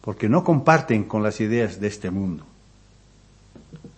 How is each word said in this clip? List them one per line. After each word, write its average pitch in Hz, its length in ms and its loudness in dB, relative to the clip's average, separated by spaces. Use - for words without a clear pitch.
porque 107 280 -4
no 160 140 4
comparten 151 600 2
con 107 180 -2
las 104 200 -2
ideas 107 380 -2
de 104 80 -4
este 95 240 -6
mundo. 95 340 -6